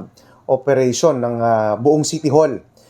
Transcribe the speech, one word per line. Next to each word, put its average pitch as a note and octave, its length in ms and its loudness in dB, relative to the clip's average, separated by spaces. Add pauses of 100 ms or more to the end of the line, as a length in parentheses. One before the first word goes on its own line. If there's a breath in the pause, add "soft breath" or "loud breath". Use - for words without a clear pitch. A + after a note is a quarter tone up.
(480 soft breath)
operation C3 720 0
ng, A#2+ 160 -4
uh, A2+ 400 0
buong D3 320 0
City D#3 240 -4
Hall. C#3+ 320 2 (260 soft breath)